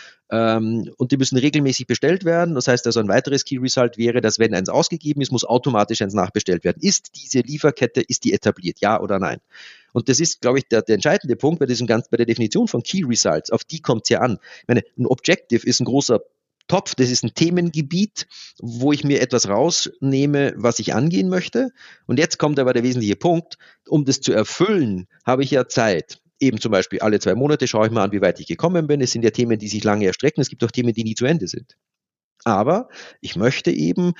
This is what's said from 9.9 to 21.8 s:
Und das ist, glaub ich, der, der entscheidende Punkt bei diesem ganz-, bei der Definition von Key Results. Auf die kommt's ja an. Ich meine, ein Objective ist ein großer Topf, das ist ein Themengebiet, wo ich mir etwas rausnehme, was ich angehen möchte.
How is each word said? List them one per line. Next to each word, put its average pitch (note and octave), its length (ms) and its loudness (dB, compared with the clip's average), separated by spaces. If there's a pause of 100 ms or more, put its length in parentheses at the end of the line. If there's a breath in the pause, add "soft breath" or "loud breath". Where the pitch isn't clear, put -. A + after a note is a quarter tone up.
Und A#2+ 160 -4
das C3+ 120 2
ist, E3 200 -4
glaub B2 160 2
ich, C3+ 120 -2
der, A2 140 2
der A2 120 2
entscheidende C3+ 420 0
Punkt D#3+ 240 0
bei C#3 60 0
diesem B2 200 -2
ganz-, A2+ 220 0
bei A2+ 80 -2
der A#2 100 2
Definition A#2 420 0
von B2 140 -4
Key F#3+ 220 -4
Results. G2+ 460 0
Auf - 140 0
die D#3+ 160 -12
kommt's - 280 -2
ja G2 120 2
an. A#2 180 0 (240 loud breath)
Ich - 60 -12
meine, A#2+ 140 2 (160)
ein B2 80 0
Objective B2 600 0
ist C3 140 0
ein B2+ 40 -2
großer A#2+ 360 2 (480)
Topf, - 260 -2
das B2+ 160 2
ist B2 140 -2
ein A#2 100 -4
Themengebiet, E3+ 920 0 (340 loud breath)
wo A#2+ 320 -2
ich C#3+ 100 -2
mir C#3 200 2
etwas B2 260 0
rausnehme, C#3 1080 0
was A#2 220 0
ich - 160 -4
angehen F3 360 0
möchte. A3+ 400 -2 (360 loud breath)